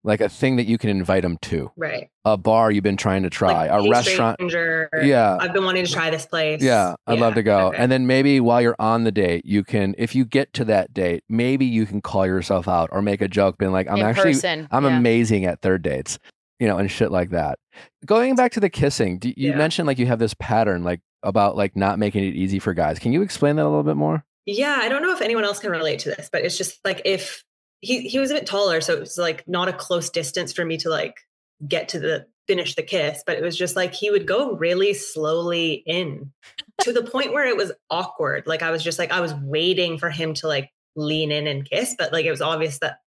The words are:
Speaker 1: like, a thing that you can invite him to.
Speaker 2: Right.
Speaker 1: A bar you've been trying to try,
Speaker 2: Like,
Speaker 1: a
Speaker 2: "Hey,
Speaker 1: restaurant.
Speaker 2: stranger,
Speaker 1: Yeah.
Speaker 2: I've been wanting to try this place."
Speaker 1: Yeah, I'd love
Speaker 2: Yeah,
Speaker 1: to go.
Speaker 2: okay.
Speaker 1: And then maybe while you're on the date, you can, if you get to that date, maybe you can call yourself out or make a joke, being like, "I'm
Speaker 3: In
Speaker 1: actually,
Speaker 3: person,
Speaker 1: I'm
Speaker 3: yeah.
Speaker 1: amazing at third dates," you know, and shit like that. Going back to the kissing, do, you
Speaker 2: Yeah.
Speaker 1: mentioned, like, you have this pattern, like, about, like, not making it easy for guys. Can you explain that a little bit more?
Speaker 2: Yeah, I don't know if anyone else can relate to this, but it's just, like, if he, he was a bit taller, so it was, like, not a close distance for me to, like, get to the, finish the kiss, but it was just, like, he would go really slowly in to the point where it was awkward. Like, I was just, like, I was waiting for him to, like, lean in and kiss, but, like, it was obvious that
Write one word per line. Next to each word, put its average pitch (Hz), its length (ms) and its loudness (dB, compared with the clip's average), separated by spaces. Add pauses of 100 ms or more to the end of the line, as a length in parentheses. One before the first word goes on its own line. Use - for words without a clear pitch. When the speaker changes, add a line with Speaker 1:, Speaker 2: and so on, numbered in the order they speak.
Speaker 1:
like, 107 160 0
a 104 80 2
thing 131 280 0
that 120 100 2
you 117 120 2
can 110 100 -2
invite 95 360 2
him 85 180 -2
to. - 340 -4
Speaker 2:
Right. - 320 -8 (160)
Speaker 1:
A 107 120 4
bar 110 340 4
you've 101 140 2
been 98 120 2
trying 95 280 0
to 85 60 -2
try, 90 220 2
Speaker 2:
Like, 80 180 2
Speaker 1:
a 104 120 4
Speaker 2:
"Hey, 104 80 4
Speaker 1:
restaurant. 120 460 2
Speaker 2:
stranger, 165 520 -2 (140)
Speaker 1:
Yeah. 117 380 4
Speaker 2:
I've 175 120 -2
been 190 120 0
wanting 185 200 0
to 175 80 -4
try 165 180 -2
this 156 160 -4
place." 156 360 -2
Speaker 1:
Yeah, 104 320 4 (120)
I'd 117 120 2
love 117 140 4
Speaker 2:
Yeah, - 40 -6
Speaker 1:
to 113 60 2
go. 98 260 4
Speaker 2:
okay. - 100 -2
Speaker 1:
And 123 140 2
then 127 140 2
maybe 135 340 4
while 120 220 6
you're 117 160 4
on 113 260 2
the 110 80 2
date, 90 320 2
you 101 200 2
can, 98 340 0
if 117 160 -2
you 131 100 4
get 135 300 0
to 123 120 -2
that 104 280 2
date, 87 340 0
maybe 127 380 2
you 113 200 2
can 101 140 -4
call 98 260 0
yourself 92 420 0
out 85 240 2
or 98 100 -2
make 101 180 0
a 98 80 0
joke, 98 300 2
being 95 140 0
like, 95 160 0
"I'm 101 100 0
Speaker 3:
In 104 80 2
Speaker 1:
actually, 160 280 4
Speaker 3:
person, 156 360 -4
Speaker 1:
I'm 135 140 2
Speaker 3:
yeah. 131 120 4
Speaker 1:
amazing 113 480 4
at 87 160 -2
third 92 220 2
dates," 69 360 -4 (420)
you 117 80 2
know, 92 100 0
and 98 120 0
shit - 200 0
like 92 200 0
that. 76 280 -2 (480)
Going 247 300 4
back 247 160 2
to 214 80 -4
the 202 100 2
kissing, 107 480 0
do, 117 120 -4
you 139 200 -4
Speaker 2:
Yeah. 139 60 -2
Speaker 1:
mentioned, 160 300 0
like, 135 120 0
you 123 80 2
have 120 120 2
this 113 160 0
pattern, 104 500 0
like, 87 160 -2 (220)
about, 101 340 2
like, 101 200 0
not 98 220 2
making 101 260 0
it 90 100 -2
easy 95 240 -2
for 92 160 -2
guys. 80 240 0
Can 120 140 -2
you 170 100 2
explain 147 340 0
that 156 80 0
a 151 60 2
little 151 120 0
bit 147 140 0
more? 151 280 -2 (200)
Speaker 2:
Yeah, 262 360 -2
I 226 80 -2
don't 277 140 -2
know 359 100 0
if 320 100 -2
anyone 220 220 0
else 202 160 -4
can 208 100 -6
relate 160 300 -2
to - 100 -6
this, - 220 -10
but 190 120 -2
it's - 140 -2
just, - 260 -6
like, 190 200 -4
if 190 380 -4 (380)
he, 247 280 -2
he 254 100 -2
was 269 120 0
a 294 40 -2
bit 190 120 -4
taller, 196 340 0
so 170 120 -2
it 147 80 0
was, - 160 -12
like, 165 320 -4
not 180 200 -2
a 180 40 -4
close 175 380 -4
distance 170 420 -6
for 175 120 -4
me 165 140 -4
to, 165 120 -4
like, 156 260 -4 (500)
get 156 220 -4
to 170 100 -8
the, 151 280 -4 (200)
finish 175 280 -2
the 160 80 -4
kiss, 151 440 -4
but 170 120 -4
it 147 40 -4
was 170 140 -4
just, 180 200 -4
like, 180 180 -2
he 208 160 -4
would 180 160 2
go 233 300 0
really 180 380 2
slowly 165 920 -2
in 160 440 -6 (520)
to 240 100 0
the 233 100 0
point 254 300 -4
where 277 140 0
it 233 100 0
was 196 160 -2 (180)
awkward. 160 560 -4
Like, 160 160 -2
I 165 80 -2
was 160 140 -2
just, 165 140 -4
like, 170 140 -4
I 180 80 0
was 165 120 -4 (100)
waiting 165 560 0
for 170 120 -4
him 160 240 -4
to, 160 140 -6
like, 139 220 -4 (260)
lean 151 360 -2
in 151 140 -2
and 139 220 -4
kiss, - 300 -2
but, 156 140 -2
like, 160 140 0
it 160 40 0
was 139 120 -4
obvious 156 380 -4
that - 180 -6 (140)